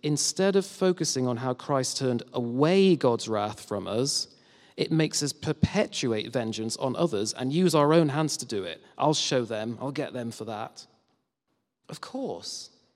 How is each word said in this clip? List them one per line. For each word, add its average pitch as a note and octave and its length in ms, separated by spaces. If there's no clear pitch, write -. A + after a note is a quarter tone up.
instead F#3 540
of F#3+ 80
focusing E3+ 600
on B2 100
how B2 160
Christ C3 460
turned B2 240
away D3+ 640
God's A#2+ 320
wrath G#2 320
from G2 260
us, A#2+ 420
it - 160
makes D#3 320
us C#3+ 120
perpetuate A#2 960
vengeance A2+ 460
on C3 180
others A2 380
and C3 180
use E3+ 220
our D3 180
own E3 160
hands D3+ 300
to B2 80
do G#2 180
it. E2+ 180
"I'll D3+ 160
show C3+ 320
them, A2 360
I'll C3+ 120
get C#3 220
them A#2 160
for A2+ 160
that." A2 400
Of D#3+ 100
course. - 680